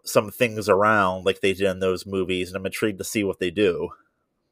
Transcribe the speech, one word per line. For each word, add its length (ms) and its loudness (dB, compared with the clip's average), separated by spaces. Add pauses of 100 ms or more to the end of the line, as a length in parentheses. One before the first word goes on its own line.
some 260 0
things 380 -2
around 580 4
like 140 0
they 120 2
did 160 0
in 120 -2
those 260 0
movies, 420 -2
and 80 -12
I'm 100 -8
intrigued 320 -4
to 60 -10
see 200 -2
what 160 -2
they 100 -2
do. 400 0 (600)